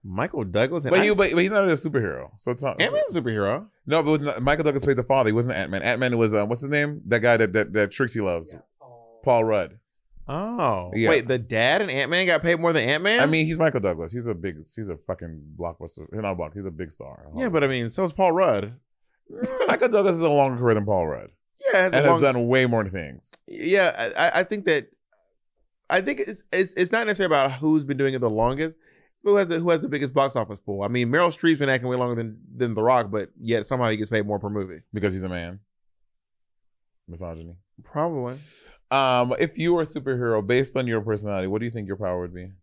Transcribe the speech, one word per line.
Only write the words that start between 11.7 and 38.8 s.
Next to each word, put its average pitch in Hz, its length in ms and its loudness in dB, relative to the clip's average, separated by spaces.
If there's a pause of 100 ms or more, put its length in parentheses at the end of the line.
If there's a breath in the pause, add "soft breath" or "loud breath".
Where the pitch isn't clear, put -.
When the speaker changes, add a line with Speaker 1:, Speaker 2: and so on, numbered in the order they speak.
Speaker 1:
in 196 80 -4
Ant-Man 139 380 0
got 165 160 2
paid 170 160 2
more 170 140 2
than 123 140 2
Ant-Man? 196 340 2
Speaker 2:
I 139 40 4
mean, 156 200 2
he's 160 120 -4
Michael 156 240 2
Douglas. 85 300 -4
He's 120 160 -8
a 110 80 -4
big, 85 220 -8 (180)
he's 107 140 -10
a 78 80 -8 (100)
fucking 82 340 -10 (160)
blockbuster. 82 540 -12
He's 110 100 -8
not 98 100 -4
a 90 40 -4
block-, 80 180 -8
he's 98 120 -10
a 92 60 -8
big 80 200 -10
star. - 440 -18
Speaker 1:
Yeah, 254 140 -4
but 160 140 2
I 135 40 2
mean, 120 240 -2
so 190 140 -2
is 160 80 -6
Paul 185 180 2
Rudd. 120 420 2 (560)
Speaker 2:
<laughs> 508 380 -4
Michael 320 220 2
Douglas 202 260 2
has 165 60 -4
a 165 80 2
longer 139 280 2
career 120 180 4
than 104 100 0
Paul 92 220 0
Rudd. 60 220 -8 (360)
Speaker 1:
Yeah, 208 180 4
has 185 100 2
a 127 40 4
Speaker 2:
And 143 80 4
has - 80 8
Speaker 1:
long- 165 80 4
Speaker 2:
done 123 260 2
way 127 180 4
more 113 240 0
things. 80 400 -10 (180)
Speaker 1:
Yeah, 185 460 2 (240)
I, 165 100 4
I, - 120 2
I 190 40 0
think 202 220 -4
that, 151 220 2 (1000)
I 185 120 2
think 277 200 -4
it's, 220 300 -8
it's, 185 220 0
it's 180 180 0
not 220 160 0
necessarily 190 260 0
about 135 260 2
who's 156 240 2
been 135 140 -4
doing 135 160 2
it 127 60 -4
the 120 100 2
longest. 131 460 0 (520 soft breath)
Who 202 80 6
has 190 140 4
the, 165 100 0
who 170 120 2
has 165 100 2
the 180 80 -8
biggest 135 240 -4
box 139 240 2
office 107 280 -4
pool? 98 180 -4
I 104 40 -2
mean, 120 220 0
Meryl 170 280 2
Streep's 160 220 2
been 143 80 4
acting 127 220 2
way 123 80 0
longer 123 180 0
than, 113 240 -6 (160)
than 120 200 0
The 107 60 0
Rock, 117 300 4
but 101 260 -4
yet 113 300 -2
somehow 123 220 0
he 107 80 0
gets 107 120 -4
paid 107 160 0
more 104 140 -4
per 101 100 -6
movie. 92 300 -6 (140)
Speaker 2:
Because 98 200 0
he's 95 100 -6
a 95 40 -6
man. 87 320 -8 (1500)
Misogyny. 85 480 -14 (260)
Speaker 1:
Probably. 143 540 -6 (520 loud breath)